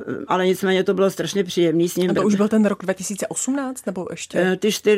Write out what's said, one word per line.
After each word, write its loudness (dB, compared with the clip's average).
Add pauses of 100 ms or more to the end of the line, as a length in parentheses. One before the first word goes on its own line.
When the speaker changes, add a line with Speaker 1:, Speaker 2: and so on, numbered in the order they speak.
(280)
Speaker 1:
ale 2
nicméně 2
to 0
bylo 2
strašně -2
příjemný 2
s -10
ním. 0
Speaker 2:
A 0
to 0
už 4
byl 2
ten 4
rok -2
dva -2
tisíce -6
osmnáct, -6
nebo -6
ještě? -6
Speaker 1:
Eh, 2
ty 2
čtyři 2